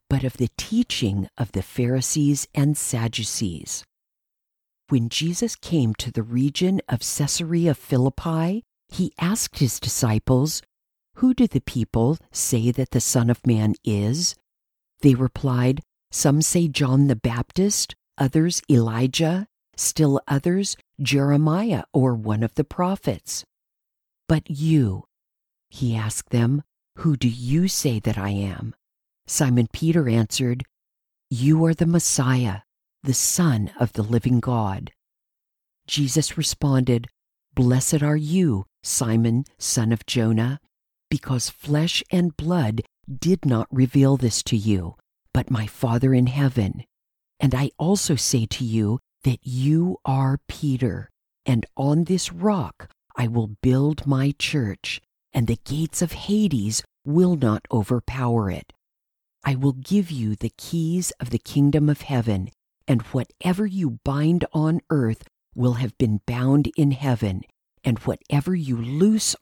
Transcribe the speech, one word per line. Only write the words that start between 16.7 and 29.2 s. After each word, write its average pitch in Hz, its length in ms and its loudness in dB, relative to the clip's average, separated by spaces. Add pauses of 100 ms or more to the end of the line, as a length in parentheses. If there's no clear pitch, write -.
the 127 80 2
Baptist, 127 800 -2 (220)
others 160 540 0
Elijah, 131 800 2 (280)
still 139 500 0
others 175 500 -2 (240)
Jeremiah 143 840 2 (100)
or 127 220 4
one 107 280 -2
of 113 120 -2
the 151 100 0
prophets." - 800 -4 (840)
"But 160 200 0
you," 143 560 2 (640)
he 117 280 -4
asked 110 340 -6
them, 123 320 2 (360)
"who 151 180 0
do 120 120 0
you 127 380 0
say 123 320 -2
that 107 180 -2
I 98 140 -4
am?" 101 440 -6 (520)